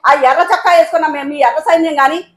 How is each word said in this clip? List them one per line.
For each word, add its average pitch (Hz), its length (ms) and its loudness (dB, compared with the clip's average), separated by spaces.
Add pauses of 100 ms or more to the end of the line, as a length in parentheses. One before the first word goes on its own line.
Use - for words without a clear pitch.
ఆ 269 60 4
ఎర్ర 269 280 2
చొక్కా 359 320 0
వేసుకున్న 330 340 2
మే-, 285 160 -6
మీ 294 160 -8
ఎర్ర 466 200 0
సైన్యం 330 360 0
కానీ, 285 300 0 (120)